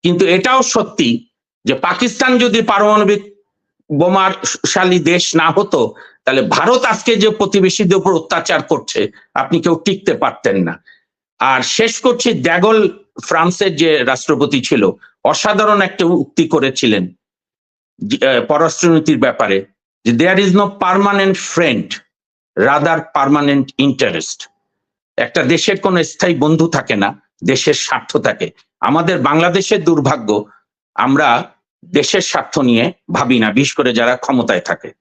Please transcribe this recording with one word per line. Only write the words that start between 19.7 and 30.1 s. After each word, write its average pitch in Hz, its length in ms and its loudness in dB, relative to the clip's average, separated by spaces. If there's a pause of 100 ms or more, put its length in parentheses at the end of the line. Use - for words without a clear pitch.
যে 117 60 2
"There 185 360 2
is 180 80 2
no 202 140 2 (100)
permanent 196 560 0 (200)
friend, 135 340 0 (680)
rather 147 400 2 (160)
permanent 139 500 2 (160)
interest।" 117 680 -2 (680)
একটা 139 260 -2
দেশের 170 360 0
কোনো 180 240 0
স্থায়ী 175 320 -2
বন্ধু 160 320 2
থাকে 135 280 -4
না, 101 260 -2 (220)
দেশের 131 300 0
স্বার্থ - 440 -4
থাকে। - 340 -4 (280)
আমাদের 165 400 0
বাংলাদেশের 170 640 0
দুর্ভাগ্য, 131 640 0 (500)